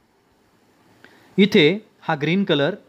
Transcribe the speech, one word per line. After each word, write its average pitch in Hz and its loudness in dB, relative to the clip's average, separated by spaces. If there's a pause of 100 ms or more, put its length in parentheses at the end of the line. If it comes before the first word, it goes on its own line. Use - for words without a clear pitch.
(1400)
इथे 196 2 (140)
हा 165 -6
ग्रीन 175 -2
कलर 156 -2 (140)